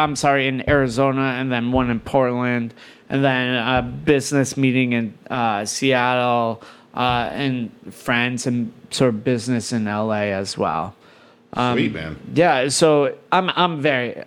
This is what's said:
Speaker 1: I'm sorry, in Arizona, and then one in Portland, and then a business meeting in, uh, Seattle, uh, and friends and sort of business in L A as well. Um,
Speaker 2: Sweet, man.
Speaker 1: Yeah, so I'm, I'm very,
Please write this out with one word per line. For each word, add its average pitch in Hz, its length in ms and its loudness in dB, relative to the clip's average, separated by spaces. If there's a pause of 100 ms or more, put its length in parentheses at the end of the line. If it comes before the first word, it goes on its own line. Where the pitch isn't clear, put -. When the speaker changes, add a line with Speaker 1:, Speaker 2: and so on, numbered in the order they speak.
Speaker 1:
I'm 147 140 0
sorry, 139 320 2
in 131 200 -4
Arizona, 135 680 2
and 131 140 -2
then 120 180 0
one 127 200 2
in 113 100 0
Portland, 123 760 0 (340)
and 135 160 0
then 127 300 0
a 123 280 0
business 135 760 0
meeting 127 380 2
in, 117 200 -2 (160)
uh, 113 340 -2
Seattle, 123 1000 0 (320)
uh, 123 380 0
and 127 380 -4 (240)
friends 123 520 -2
and 120 260 -2 (180)
sort 131 200 2
of 107 120 -4
business 120 500 -2
in 110 140 -2
L 107 260 -2
A 104 200 -2
as 98 260 -6
well. 87 380 -2 (600)
Um, 123 200 0
Speaker 2:
Sweet, 117 160 0
man. 80 240 -8 (180)
Speaker 1:
Yeah, 143 320 4
so 143 500 2 (140)
I'm, 180 200 2
I'm 170 300 0
very, 131 460 -2